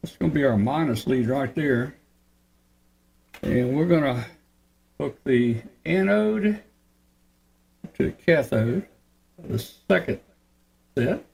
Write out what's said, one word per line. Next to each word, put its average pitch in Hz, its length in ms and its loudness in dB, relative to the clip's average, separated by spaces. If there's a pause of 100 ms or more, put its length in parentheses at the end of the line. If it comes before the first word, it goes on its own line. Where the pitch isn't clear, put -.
That's - 140 -14
gonna 160 160 -2
be 147 120 0
our 123 120 2
minus 127 500 0
lead 123 220 0
right 131 260 -4
there. 139 400 -2 (1500)
And 123 340 0
we're 156 100 2
gonna 139 400 0 (720)
hook 143 260 -6
the 120 380 2 (240)
anode 208 720 2 (1300)
to - 120 -2
the - 60 -4
cathode, 139 760 0 (500)
the - 220 -6
second - 600 -2 (760)
set. 131 380 -2